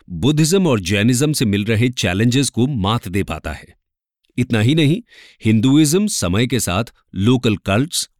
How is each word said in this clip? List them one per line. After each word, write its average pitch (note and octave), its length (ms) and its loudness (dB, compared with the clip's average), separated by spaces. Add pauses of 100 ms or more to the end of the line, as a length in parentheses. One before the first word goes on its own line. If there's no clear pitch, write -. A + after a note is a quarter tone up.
(100)
बुद्धिज्म D#3 560 0
और A#2+ 140 2
जैनिज्म A#2 520 0
से D3 120 -2
मिल G#2 200 0
रहे A2+ 240 0
चैलेंजेस A#2 640 0
को A#2+ 160 0
मात A2+ 420 -2
दे F#2+ 140 -2
पाता D#2+ 300 -10
है। - 240 -18 (600)
इतना A#2+ 220 0
ही B2 140 2
नहीं, D#3+ 280 0 (420)
हिंदुइज्म C#3 640 4
समय A2+ 400 -2
के C3 140 -2
साथ F#2+ 240 -2 (300)
लोकल A2+ 420 2
कल्ट्स - 640 -2